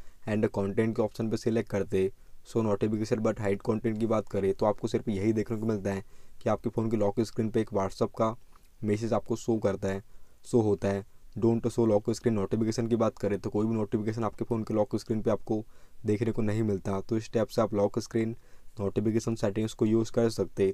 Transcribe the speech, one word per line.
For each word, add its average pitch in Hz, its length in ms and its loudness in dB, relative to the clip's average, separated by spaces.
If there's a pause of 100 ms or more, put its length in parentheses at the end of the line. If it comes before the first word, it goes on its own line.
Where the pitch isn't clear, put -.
(300)
and 107 260 2
कंटेंट 104 400 0
के 117 60 0
ऑप्शन 110 280 -2
पे 113 80 -2
सिलेक्ट 113 320 0
करते 98 340 0
हैं, 98 80 0 (360)
शो 120 140 0
नोटिफिकेशन 110 640 0
but 110 180 0
हाइड 101 200 0
कंटेंट 110 380 -2
की 110 80 0
बात 110 220 0
करें 98 240 0
तो 113 120 0
आपको 104 220 0
सिर्फ - 220 -2
यही 107 240 2
देखने 110 240 0
को 110 80 -4
मिलता 101 280 0
है 98 100 -4 (380)
कि 113 80 0
आपके 110 200 0
फ़ोन 113 220 0
के 113 60 2
लॉक 101 240 2
स्क्रीन 110 280 -2
पे 110 120 2
एक 104 80 -2
WhatsApp 98 480 -2
का 113 180 0 (480)
मैसेज 107 300 0
आपको 110 220 0
शो 113 240 0
करता 101 280 0
है, 98 160 -4 (480)
शो 120 100 6
होता 101 260 2
है। 98 180 0 (340)
Don't 117 300 2
show 117 180 2
lock 107 200 4 (120)
screen 113 180 0
notification 110 520 0
की 117 60 4
बात 110 240 2
करें 98 200 0
तो 110 100 -6
कोई 104 160 2
भी 113 100 0
नोटिफिकेशन 107 480 -2
आपके 107 220 -2
फ़ोन 113 180 -2
के 113 100 -4
लॉक 107 220 2
स्क्रीन 110 260 -2
पे 113 100 2
आपको 110 340 -2 (400)
देखने 107 260 2
को 117 100 0
नहीं 107 220 2
मिलता। 98 380 0
तो 113 160 -2
इस - 160 -4
टाइप 110 140 2
से - 140 0
आप 107 120 2
लॉक 101 260 2
स्क्रीन 113 360 -2 (440)
नोटिफिकेशन 110 560 0
सेटिंग्स 110 380 0
को 117 120 0
यूज़ 110 260 2
कर 117 180 2
सकते 98 360 0
हैं। 95 80 2